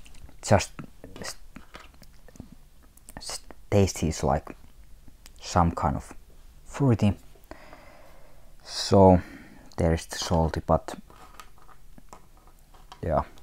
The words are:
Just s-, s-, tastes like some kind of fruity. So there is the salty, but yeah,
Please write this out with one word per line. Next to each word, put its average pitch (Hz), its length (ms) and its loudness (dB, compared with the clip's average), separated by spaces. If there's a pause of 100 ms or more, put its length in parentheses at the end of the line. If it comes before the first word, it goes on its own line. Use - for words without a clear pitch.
(420)
Just - 300 2 (500)
s-, - 140 -10 (1800)
s-, - 260 -10 (280)
tastes 92 540 2
like 73 340 -2 (840)
some 85 320 2
kind 73 240 0
of - 200 -10 (500)
fruity. 113 500 2 (1500)
So 95 580 8 (560)
there 85 160 4
is 82 140 -2
the - 100 -10
salty, 80 480 0
but - 300 2 (2000)
yeah, 73 180 2 (220)